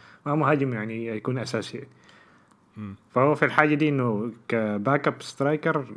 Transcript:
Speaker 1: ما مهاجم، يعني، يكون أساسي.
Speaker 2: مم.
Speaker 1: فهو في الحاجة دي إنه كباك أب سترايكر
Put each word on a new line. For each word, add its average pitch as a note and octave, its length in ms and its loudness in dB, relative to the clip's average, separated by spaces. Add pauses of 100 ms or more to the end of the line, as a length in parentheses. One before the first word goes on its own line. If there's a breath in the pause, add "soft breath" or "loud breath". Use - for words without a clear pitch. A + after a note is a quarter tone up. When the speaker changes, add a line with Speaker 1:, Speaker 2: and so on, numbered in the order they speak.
(260 loud breath)
Speaker 1:
ما D3 100 0
مهاجم، C#3 380 2
يعني، A2+ 340 -6
يكون A2+ 300 -4
أساسي. A2+ 460 -6 (920 soft breath)
Speaker 2:
مم. G2+ 180 -10 (140)
Speaker 1:
فهو C#3 260 4
في C#3+ 100 0
الحاجة D3+ 300 4
دي D3+ 140 2
إنه A#2+ 420 0 (160)
كباك A2 600 0
أب - 140 -2
سترايكر D3+ 640 -2 (120)